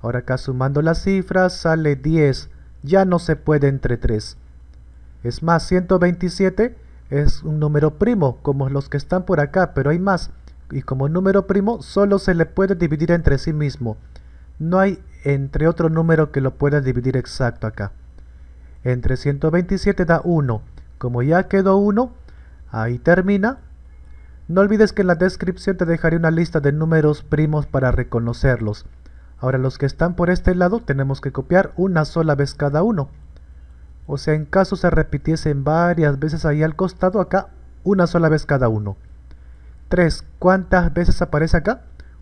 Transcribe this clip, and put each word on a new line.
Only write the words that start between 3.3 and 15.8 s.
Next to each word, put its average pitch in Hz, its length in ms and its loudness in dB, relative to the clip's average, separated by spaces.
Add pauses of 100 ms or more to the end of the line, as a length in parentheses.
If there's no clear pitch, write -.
puede 147 320 0
entre 127 300 -2
tres. 107 400 -4 (880)
Es 120 200 -6
más, 165 220 2
ciento 180 340 2
veintisiete 185 800 0 (320)
es 147 340 2
un 156 160 -4
número 151 380 2
primo, 196 440 0
como 139 280 -2
los 139 200 -4
que 143 80 -4
están 180 280 -4
por 175 140 0
acá, 170 340 0
pero 135 160 0
hay 170 100 2
más. 190 320 -2 (380)
Y 135 120 -6
como 135 260 -4
número 190 400 2
primo, 202 340 0
solo 202 380 2
se 190 140 0
le 170 120 2
puede 190 300 0
dividir 165 360 -2
entre 165 260 4
sí 156 160 -4
mismo. 127 420 -4 (640)
No 170 200 0
hay 190 220 0 (220)
entre 139 440 0
otro 165 220 2